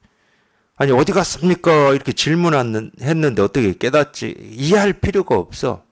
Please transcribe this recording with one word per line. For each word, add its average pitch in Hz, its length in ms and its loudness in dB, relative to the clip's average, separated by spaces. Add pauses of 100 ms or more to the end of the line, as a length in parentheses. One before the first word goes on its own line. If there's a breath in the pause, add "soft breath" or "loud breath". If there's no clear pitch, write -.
(760)
아니, 139 160 0
"어디 147 200 2
갔습니까?" 165 840 2
이렇게 139 180 -2
질문 165 420 0
안 113 360 -2 (100)
했는데 143 420 0
어떻게 101 340 0
깨닫지? 131 600 -2 (160)
이해할 185 420 0
필요가 185 420 -2
없어. 98 560 -6